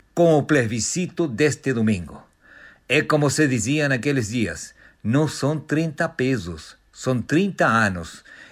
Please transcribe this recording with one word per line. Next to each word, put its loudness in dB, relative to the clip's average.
com 6
o 2
plebiscito 0
deste 0
domingo. -2
É 2
como 2
se 2
dizia 0
naqueles 0
dias, -4
não 2
são -4
trinta -4
pesos, -4
são -4
trinta 0
anos, 0